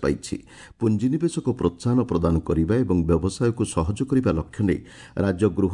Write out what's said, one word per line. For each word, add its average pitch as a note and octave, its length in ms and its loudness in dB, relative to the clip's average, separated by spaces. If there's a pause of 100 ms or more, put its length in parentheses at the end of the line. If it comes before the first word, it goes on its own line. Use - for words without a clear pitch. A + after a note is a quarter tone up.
ପାଇଛି। - 340 -2 (440)
ପୁଞ୍ଜିନିବେଶକୁ B2+ 720 0
ପ୍ରୋତ୍ସାହନ A#2+ 500 0
ପ୍ରଦାନ E2+ 360 2
କରିବା E2 360 0
ଏବଂ F#2+ 280 0
ବ୍ୟବସାୟକୁ F#2 640 0
ସହଜ G2 380 -2
କରିବା B2+ 280 2
ଲକ୍ଷ୍ୟ D#2+ 320 -4
ନେଇ F#2 160 2 (380)
ରାଜ୍ୟ G2 320 2
ଗୃହ F#2+ 240 0